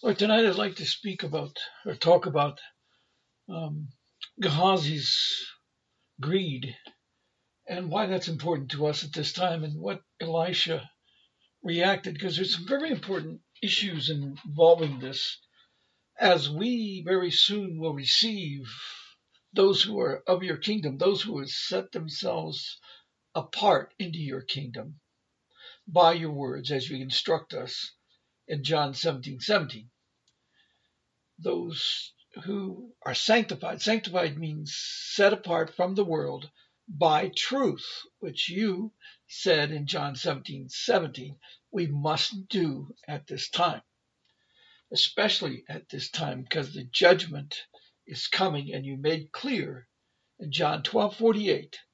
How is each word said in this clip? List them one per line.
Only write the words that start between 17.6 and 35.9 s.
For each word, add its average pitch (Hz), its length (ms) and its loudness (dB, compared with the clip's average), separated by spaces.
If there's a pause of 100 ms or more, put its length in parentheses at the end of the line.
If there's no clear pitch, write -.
will 160 160 -2
receive 143 720 0 (840)
those 196 300 6
who 202 180 0
are - 260 0
of 180 160 4
your 165 140 -2
kingdom, 156 400 -2
those 185 260 2
who 202 160 -4
have 135 120 -8
set 190 420 -4
themselves 160 880 -6 (540)
apart - 640 2
into 170 200 -6
your 135 240 -6
kingdom 139 560 -8 (920)
by 170 240 8
your 165 180 -2
words, 139 400 -6
as 135 180 -2
you 139 100 -6
instruct 135 540 -2
us 127 400 -8 (540)
in 147 160 -4
John 143 320 2
seventeen 135 460 -4
seventeen. 120 500 0 (1500)
Those - 760 -4 (320)
who 190 580 -6
are 131 120 -4
sanctified. - 680 0
Sanctified 180 560 0
means 151 380 -8
set - 560 2
apart 170 420 0
from 185 220 0